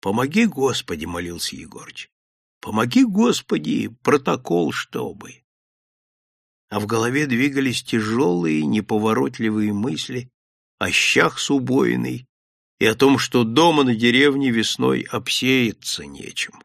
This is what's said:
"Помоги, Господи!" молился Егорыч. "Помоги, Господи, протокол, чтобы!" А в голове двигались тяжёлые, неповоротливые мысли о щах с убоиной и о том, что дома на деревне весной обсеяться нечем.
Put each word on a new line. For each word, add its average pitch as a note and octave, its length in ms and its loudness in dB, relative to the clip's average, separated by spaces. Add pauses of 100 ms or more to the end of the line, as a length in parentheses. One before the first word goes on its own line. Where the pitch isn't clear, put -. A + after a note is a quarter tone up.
"Помоги, C3+ 420 0
Господи!" B2 600 -2
молился E2+ 500 -8
Егорыч. - 540 -18 (500)
"Помоги, A2+ 440 2
Господи, G3+ 840 0
протокол, B2+ 840 0
чтобы!" - 720 -10 (1300)
А G#2 100 -4
в G#2 80 -2
голове A#2 400 0
двигались C3+ 560 0
тяжёлые, G#2+ 840 0
неповоротливые A2 1040 0
мысли B2 580 -6 (480)
о - 120 -4
щах - 480 2
с - 120 -4
убоиной B2 760 0 (540)
и - 40 2
о A2 100 4
том, C3+ 240 4
что B2 260 0
дома D3+ 380 4
на B2 120 2
деревне C3 560 2
весной A#2 600 0
обсеяться B2 920 -2
нечем. - 600 -12